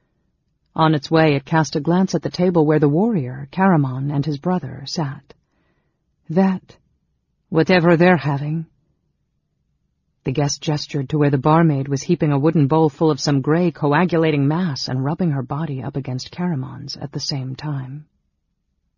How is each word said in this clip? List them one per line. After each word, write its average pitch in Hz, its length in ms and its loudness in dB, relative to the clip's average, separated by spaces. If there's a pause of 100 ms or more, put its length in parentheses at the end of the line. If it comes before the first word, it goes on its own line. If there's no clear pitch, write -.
(760)
On 160 200 2
its 143 160 -4
way, 160 240 4
it 135 100 -2
cast 160 320 0
a 151 40 0
glance 175 340 0
at 156 80 -2
the 131 80 -4
table 175 360 2
where 151 140 4
the 147 80 4
warrior, 143 640 -2
Caramon, 143 580 2
and 143 160 -2
his 147 120 -4
brother 143 480 -4
sat. - 480 -8 (920)
"That, 185 480 -2 (720)
whatever 170 480 4
they're 175 200 6
having." 147 500 -4 (1600)
The 143 80 -4
guest 143 300 -2
gestured 147 480 -4
to 156 80 0
where 147 120 4
the 139 200 0
barmaid 156 360 4
was 139 160 -4
heaping 165 300 0
a 139 60 0
wooden 156 280 2
bowl 156 220 2
full 160 220 0
of 143 100 -2
some 139 220 0
gray 165 280 2
coagulating 156 800 0
mass 160 400 -4
and 131 160 -4
rubbing 160 280 -2
her 135 100 -4
body 143 400 -8
up 139 140 -8
against 135 360 -8
Caramon's 131 640 -8
at - 160 -12
the 139 80 -8
same 131 340 -8
time. 139 520 -10 (920)